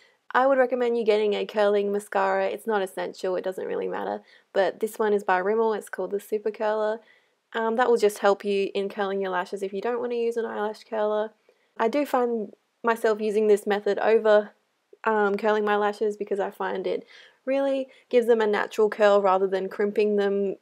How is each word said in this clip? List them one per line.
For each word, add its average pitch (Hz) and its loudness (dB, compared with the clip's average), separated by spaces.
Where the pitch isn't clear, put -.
I 254 4
would 269 4
recommend 247 0
you 233 0
getting 208 2
a 196 -2
curling 202 2
mascara. 196 0
It's 208 -6
not 214 0
essential, 185 -6
it 180 -4
doesn't 190 -8
really 190 -4
matter, 208 -6
but 190 0
this 214 -6
one 214 0
is 202 0
by 185 2
Rimmel. 220 0
It's 202 -8
called 185 -8
the 202 -4
Super 214 -4
Curler. 214 -2
Um, 226 -2
that 247 2
will 240 4
just 208 0
help 202 2
you 196 -2
in 196 -4
curling 196 -4
your 190 -4
lashes 185 -6
if 196 -6
you 196 -6
don't 240 -4
want 240 -6
to 240 -4
use 233 -2
an 226 -2
eyelash 214 -8
curler. 214 -2
I 226 0
do 285 0
find 233 -2
myself 220 0
using 214 0
this 202 4
method 202 0
over, 214 4
um, 208 2
curling 214 0
my 208 0
lashes 208 -2
because 202 -4
I 190 -4
find 190 -6
it - -4
really 269 0
gives 233 4
them 233 6
a 214 2
natural 208 2
curl 202 4
rather 190 4
than 190 -2
crimping 208 0
them, 202 0